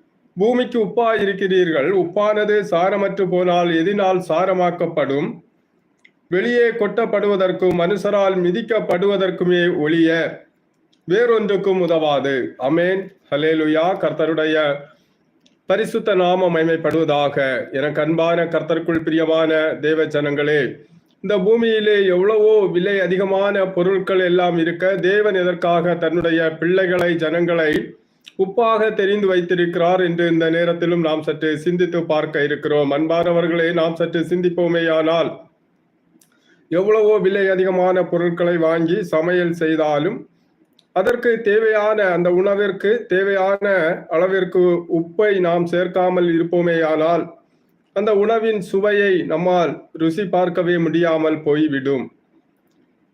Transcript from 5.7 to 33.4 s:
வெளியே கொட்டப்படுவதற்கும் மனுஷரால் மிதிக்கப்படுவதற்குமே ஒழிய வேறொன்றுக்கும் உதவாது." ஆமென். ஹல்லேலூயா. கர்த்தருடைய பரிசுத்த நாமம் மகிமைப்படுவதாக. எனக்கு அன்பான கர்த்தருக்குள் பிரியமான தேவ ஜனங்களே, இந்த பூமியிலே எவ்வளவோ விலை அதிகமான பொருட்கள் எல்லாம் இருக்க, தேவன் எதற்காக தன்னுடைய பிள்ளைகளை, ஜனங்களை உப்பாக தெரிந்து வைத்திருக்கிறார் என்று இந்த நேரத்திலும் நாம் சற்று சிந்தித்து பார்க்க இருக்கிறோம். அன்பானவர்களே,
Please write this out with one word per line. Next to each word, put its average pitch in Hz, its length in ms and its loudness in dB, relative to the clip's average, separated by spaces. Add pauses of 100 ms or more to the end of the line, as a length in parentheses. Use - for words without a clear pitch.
வெளியே 233 400 2
கொட்டப்படுவதற்கும் 196 1120 0
மனுஷரால் 196 640 0
மிதிக்கப்படுவதற்குமே 180 1300 0
ஒழிய 160 640 0 (680)
வேறொன்றுக்கும் 196 720 2
உதவாது." 147 800 0
ஆமென். 175 480 0 (220)
ஹல்லேலூயா. 156 680 0
கர்த்தருடைய 156 760 0 (920)
பரிசுத்த 214 500 0
நாமம் 180 400 2
மகிமைப்படுவதாக. 151 1160 0
எனக்கு 147 300 -2
அன்பான 165 420 0
கர்த்தருக்குள் 165 600 -2
பிரியமான 160 800 0
தேவ 156 240 0
ஜனங்களே, 147 800 -2 (380)
இந்த 196 220 -2
பூமியிலே 214 600 2
எவ்வளவோ 208 680 4
விலை 190 280 0
அதிகமான 190 680 0
பொருட்கள் 185 520 0
எல்லாம் 180 380 2
இருக்க, 170 380 0
தேவன் 196 380 0
எதற்காக 175 600 0
தன்னுடைய 165 560 0
பிள்ளைகளை, 175 640 0
ஜனங்களை 160 800 -2 (440)
உப்பாக 220 560 0
தெரிந்து 202 340 0
வைத்திருக்கிறார் 175 760 0
என்று 170 260 0
இந்த 165 220 2
நேரத்திலும் 170 520 0
நாம் 156 220 -2
சற்று 151 340 -2
சிந்தித்து 175 480 -2
பார்க்க 151 380 -2
இருக்கிறோம். 147 480 0
அன்பானவர்களே, 170 840 0